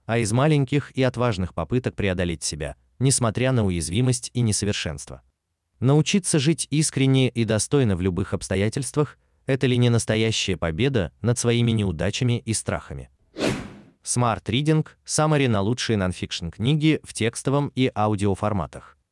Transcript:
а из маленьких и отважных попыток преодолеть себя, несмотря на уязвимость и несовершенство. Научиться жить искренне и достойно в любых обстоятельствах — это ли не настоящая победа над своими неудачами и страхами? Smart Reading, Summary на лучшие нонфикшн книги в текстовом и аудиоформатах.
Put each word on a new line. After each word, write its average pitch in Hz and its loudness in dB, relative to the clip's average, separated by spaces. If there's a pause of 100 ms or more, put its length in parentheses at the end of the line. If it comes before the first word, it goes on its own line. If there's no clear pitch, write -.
а 117 0
из 107 -2
маленьких 143 2
и 131 -2
отважных 113 0
попыток 123 -2
преодолеть 90 -2
себя, 76 -8 (240)
несмотря 123 0
на 117 2
уязвимость 95 -2
и 123 -2
несовершенство. 98 -4 (560)
Научиться 151 2
жить 147 0
искренне 135 2
и 117 -2
достойно 110 2
в 85 -2
любых 92 -2
обстоятельствах — 110 -2 (300)
это 131 0
ли 123 2
не 120 4
настоящая 110 0
победа 92 0 (100)
над 120 0
своими 120 2
неудачами 107 0
и 113 -4
страхами? - -6 (960)
Smart 117 0
Reading, 147 0 (180)
Summary 151 2
на 107 2
лучшие 110 0
нонфикшн 92 -4
книги 147 2
в - -16
текстовом 135 -2
и 127 2
аудиоформатах. 104 -2 (140)